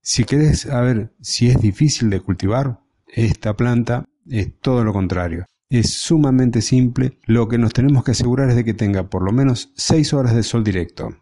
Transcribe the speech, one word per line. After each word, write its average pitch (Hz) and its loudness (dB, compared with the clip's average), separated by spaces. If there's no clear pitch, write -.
Si - -2
querés 147 2
saber 123 -2
si - -2
es 113 4
difícil 117 0
de 98 -2
cultivar, 113 -4
esta 107 -2
planta 120 -2
es 113 -6
todo 123 0
lo 107 0
contrario. 90 -4
Es 117 0
sumamente 127 2
simple. 127 0
Lo 113 2
que 120 0
nos 113 2
tenemos 135 2
que 131 0
asegurar 123 0
es 120 2
de 120 0
que 110 -2
tenga 101 -2
por 92 -2
lo 95 0
menos 127 0
seis 156 0
horas 127 2
de 113 2
sol 117 -2
directo. 92 -4